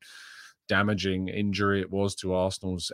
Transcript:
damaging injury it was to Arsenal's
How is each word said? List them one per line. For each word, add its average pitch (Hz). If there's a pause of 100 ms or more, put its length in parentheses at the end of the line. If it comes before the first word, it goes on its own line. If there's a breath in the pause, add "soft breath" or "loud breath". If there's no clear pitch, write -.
(680 loud breath)
damaging 95
injury 101
it 90
was 98
to 92
Arsenal's 92